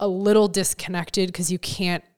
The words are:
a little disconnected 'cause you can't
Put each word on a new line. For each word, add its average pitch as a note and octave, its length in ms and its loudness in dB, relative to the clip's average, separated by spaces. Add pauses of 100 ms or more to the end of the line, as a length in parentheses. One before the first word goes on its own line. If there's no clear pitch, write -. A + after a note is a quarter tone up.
a G#3 80 0
little G#3 400 4
disconnected F3+ 840 -4
'cause E3+ 180 -4
you F3+ 80 -2
can't - 460 -4 (140)